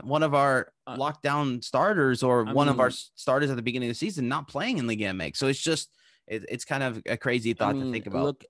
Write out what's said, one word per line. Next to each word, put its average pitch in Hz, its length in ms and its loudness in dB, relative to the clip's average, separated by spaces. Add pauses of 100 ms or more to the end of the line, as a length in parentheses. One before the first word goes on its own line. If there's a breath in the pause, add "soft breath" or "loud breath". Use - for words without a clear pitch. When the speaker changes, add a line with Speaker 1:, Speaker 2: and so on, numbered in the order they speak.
Speaker 1:
one 143 180 0
of 151 100 2
our 139 400 4 (140)
Speaker 2:
Uh, 127 100 -10
Speaker 1:
lockdown 143 680 -2
starters 143 580 2
or 123 240 4
Speaker 2:
I 131 60 -4
Speaker 1:
one 143 160 4
of 131 100 2
our 127 80 6
Speaker 2:
mean 123 60 0
Speaker 1:
s-, - 240 -14
starters 139 340 0
at 127 60 -2
the 120 60 -4
beginning 123 280 -2
of 117 60 -4
the 170 100 -4
season 156 220 -2
not 143 180 -4
playing 202 320 -4
in 123 80 -2
Liga 107 200 -2
M 95 140 -4
X. 78 200 -6
So 135 80 2
it's 139 120 0
just, 160 300 -2 (400 soft breath)
it, 107 180 -6
it's 120 160 -8
kind 139 180 -2
of 117 240 -4
a 117 100 -2
crazy 117 360 0
Speaker 2:
I - 20 -4
Speaker 1:
thought - 180 0
to 139 60 -2
Speaker 2:
mean, 131 140 -4
Speaker 1:
think 113 140 -6
about. - 180 -2
Speaker 2:
look, 143 260 -4